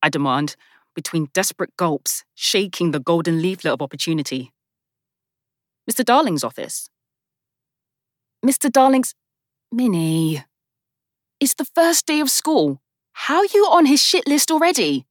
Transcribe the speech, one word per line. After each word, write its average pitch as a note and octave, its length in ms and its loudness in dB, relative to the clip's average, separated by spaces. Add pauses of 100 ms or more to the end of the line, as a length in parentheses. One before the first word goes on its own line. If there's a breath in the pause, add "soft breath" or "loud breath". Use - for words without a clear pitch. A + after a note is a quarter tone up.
I D3+ 60 2
demand, C#3+ 460 -2 (400 soft breath)
between D#3+ 380 -6
desperate - 440 -4
gulps, - 560 -4
shaking F3+ 600 -2
the D3+ 80 -2
golden E3 420 0
leaflet F3+ 300 -2
of - 100 -4
opportunity. C#3+ 680 -6 (1300)
"Mister A3+ 200 -4
Darling's G#3 400 2
office." - 460 -10 (1500)
Mister C4+ 280 0
Darling's C4 480 4 (540)
"Minnie, D#3+ 760 0 (960)
it's C#4 140 0
the C#4+ 120 -6
first E4 400 2
day D4+ 140 0
of C#4 100 -2
school. D#3 500 0 (320)
How - 260 -2
are G4+ 140 2
you G#4 140 6
on E4+ 200 6
his C#4 160 4
shit - 240 0
list C#4+ 240 0
already?" C4+ 600 0